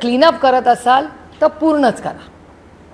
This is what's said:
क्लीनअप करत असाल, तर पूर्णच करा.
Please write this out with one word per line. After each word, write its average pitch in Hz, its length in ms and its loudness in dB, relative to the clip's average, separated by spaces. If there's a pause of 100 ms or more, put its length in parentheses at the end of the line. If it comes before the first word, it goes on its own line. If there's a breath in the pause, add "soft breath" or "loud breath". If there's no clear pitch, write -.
क्लीनअप 254 380 0
करत 254 300 0
असाल, 254 380 0 (360)
तर 311 40 2
पूर्णच 302 560 0
करा. - 260 -14 (640)